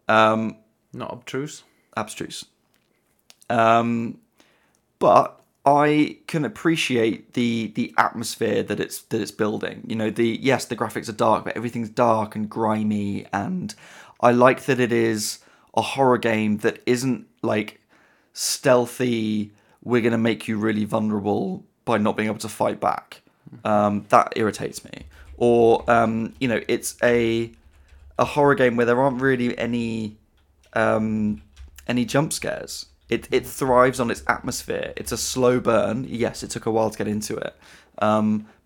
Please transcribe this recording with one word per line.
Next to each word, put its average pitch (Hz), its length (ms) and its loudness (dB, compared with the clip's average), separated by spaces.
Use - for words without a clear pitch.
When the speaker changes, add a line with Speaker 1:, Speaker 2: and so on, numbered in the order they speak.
Speaker 1:
Um, 110 480 2
Speaker 2:
Not - 220 -12
obtruse. 139 500 -10
Speaker 1:
Abstruse. - 480 -10
Um, 117 680 2
but - 400 4
I 147 520 4
can 160 160 -2
appreciate 117 920 -2
the, 117 400 0
the 120 220 -4
atmosphere 110 640 0
that 101 180 -4
it's, - 220 -8
that 110 180 -4
it's 104 100 -6
building. 107 560 -4
You - 80 -6
know, 110 140 -2
the, 117 320 0
yes, 127 240 0
the 120 100 -8
graphics 110 320 -6
are 113 60 -8
dark, 107 320 2
but - 100 -6
everything's 117 340 -6
dark 110 460 2
and 107 140 -6
grimy, 107 840 -2
and 180 420 -4
I 120 120 4
like 123 340 4
that 127 160 0
it 117 100 0
is 113 480 0
a - 80 0
horror 127 360 2
game 110 400 0
that 107 280 -2
isn't, 123 420 0
like, 107 380 -2
stealthy, 117 1160 0
"We're 120 180 2
gonna 117 160 2
make 113 300 0
you 110 100 -4
really 107 280 0
vulnerable 107 800 -2
by 117 120 2
not 107 200 0
being 110 100 0
able 107 120 -6
to 110 100 -10
fight 107 300 -4
back." - 420 -4
Um, 104 460 2
that - 260 6
irritates 101 500 -4
me. - 200 -18
Or, 117 520 4
um, 113 500 2
you 131 80 -2
know, 113 200 -2
it's - 360 -2
a, 117 480 2
a 123 80 2
horror 143 300 4
game 123 200 2
where 120 100 2
there 120 140 4
aren't 131 220 0
really 123 360 0
any, 113 600 -4
um, 107 680 0
any 123 180 0
jump 147 280 0
scares. - 540 -10
It, 120 220 -2
it 127 140 0
thrives 127 540 2
on 117 100 -2
its - 180 -6
atmosphere. - 720 -6
It's - 140 -10
a 123 60 -4
slow 127 420 0
burn. 110 500 0
Yes, 113 320 -4
it 104 80 -12
took - 160 -10
a 113 60 -2
while 110 180 0
to 107 80 -10
get 104 100 -4
into 104 300 -4
it. - 180 -10
Um, 107 480 0